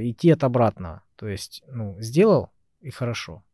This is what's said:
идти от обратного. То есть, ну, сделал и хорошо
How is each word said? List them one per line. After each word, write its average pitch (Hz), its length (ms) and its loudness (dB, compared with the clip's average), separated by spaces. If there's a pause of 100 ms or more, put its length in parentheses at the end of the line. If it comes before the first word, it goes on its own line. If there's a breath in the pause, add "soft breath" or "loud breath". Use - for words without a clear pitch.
идти 120 300 2
от 147 120 2
обратного. 107 580 0 (140)
То - 140 -12
есть, - 420 -10
ну, 107 300 -8
сделал 143 480 2 (320)
и 143 80 -16
хорошо 120 540 -8 (100)